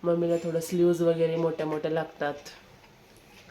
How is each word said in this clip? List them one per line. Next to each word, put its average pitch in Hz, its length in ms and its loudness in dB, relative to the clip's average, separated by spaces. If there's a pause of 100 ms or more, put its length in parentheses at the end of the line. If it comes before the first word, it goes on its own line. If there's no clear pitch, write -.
मम्मीला 170 340 2
थोडं 170 240 -4
स्लीव्ज 175 420 2
वगैरे 165 340 2
मोठ्या 160 300 0
मोठ्या 151 240 -2
लागतात. 156 440 -4 (1160)